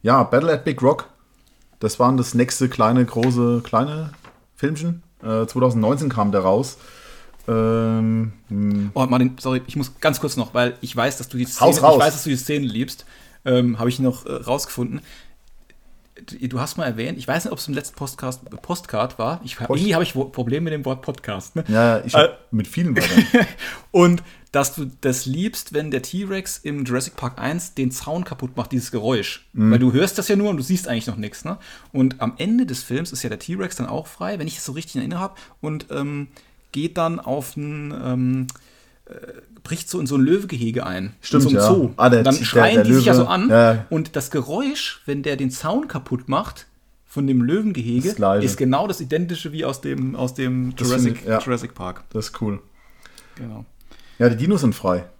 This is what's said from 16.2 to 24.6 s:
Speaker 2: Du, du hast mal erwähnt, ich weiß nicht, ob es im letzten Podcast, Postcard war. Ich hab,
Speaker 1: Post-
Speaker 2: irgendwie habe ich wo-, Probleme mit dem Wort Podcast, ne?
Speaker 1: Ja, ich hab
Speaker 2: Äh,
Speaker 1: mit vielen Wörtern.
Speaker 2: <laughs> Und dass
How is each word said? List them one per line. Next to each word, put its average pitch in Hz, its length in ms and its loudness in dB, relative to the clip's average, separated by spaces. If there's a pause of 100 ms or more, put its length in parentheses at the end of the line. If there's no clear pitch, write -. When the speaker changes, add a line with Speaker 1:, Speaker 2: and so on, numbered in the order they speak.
Speaker 2:
Du, 123 200 -10
du 123 120 -6
hast 147 180 -6
mal 165 80 -4
erwähnt, 123 320 -6
ich - 100 -12
weiß 165 160 -2
nicht, 214 80 -6
ob 170 80 -8
es - 80 -10
im 147 60 -6
letzten 139 240 -8
Podcast, 131 480 -10 (160)
Postcard 131 580 -6
war. 143 240 -4
Ich - 160 -14
hab, 117 80 -6
Speaker 1:
Post- 139 120 0
Speaker 2:
irgendwie 196 160 0
habe 175 80 2
ich - 120 -6
wo-, 131 100 -2
Probleme 131 400 -4
mit 156 80 -4
dem 143 120 -6
Wort 131 160 -4
Podcast, - 540 -10
ne? 160 120 -4
Speaker 1:
Ja, 113 380 4
ich 123 100 -6
hab 151 100 8
Speaker 2:
Äh, - 80 -2 (180)
Speaker 1:
mit 107 160 -2
vielen 165 280 -2
Wörtern. - 380 4
Speaker 2:
<laughs> - 580 0
Und 175 320 6 (300)
dass 139 200 0